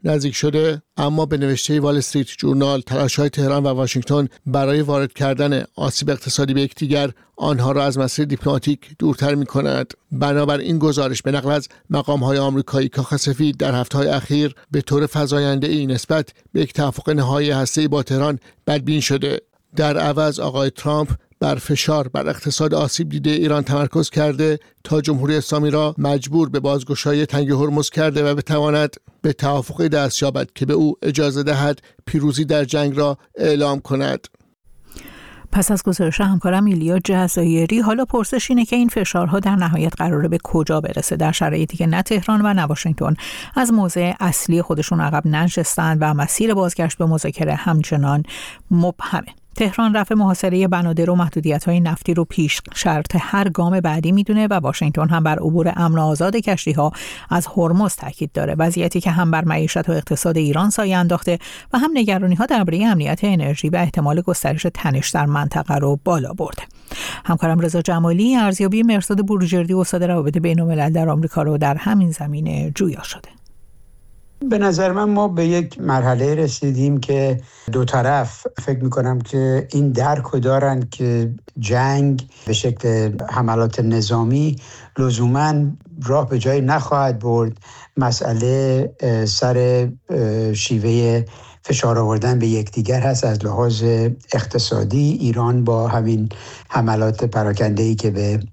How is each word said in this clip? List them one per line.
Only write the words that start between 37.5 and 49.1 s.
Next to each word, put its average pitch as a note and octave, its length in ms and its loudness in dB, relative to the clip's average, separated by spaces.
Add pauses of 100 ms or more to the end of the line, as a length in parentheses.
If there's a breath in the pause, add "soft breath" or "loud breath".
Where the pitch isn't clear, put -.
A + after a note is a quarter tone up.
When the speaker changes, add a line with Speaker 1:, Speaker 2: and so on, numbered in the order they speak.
Speaker 2:
حالا A3+ 260 2
پرسش A#3 440 -2
اینه A#3+ 160 4
که A#3+ 100 -2
این A#3+ 140 4
فشارها F3 500 0
در G3 160 0
نهایت E3 420 0
قراره E3 300 0
به E3 160 0
کجا D#3 380 0
برسه، - 340 -4
در D#3 160 0
شرایطی D#3+ 460 -2
که F3 80 0
نه E3 160 2
تهران G#3+ 400 0
و G#3 120 2
نه F#3 80 2
واشنگتن D3+ 540 -2 (400 loud breath)
از B3 180 2
موضع F3+ 460 2
اصلی E3+ 420 0
خودشون E3 380 -2
عقب D3+ 280 0
ننشستن D#3+ 760 0
و D3+ 120 2
مسیر D#3 400 0
بازگشت F3 440 -2
به F3 80 0
مذاکره D#3 500 0
همچنان D3+ 680 0 (480 loud breath)
مبهمه. F3 560 0 (280)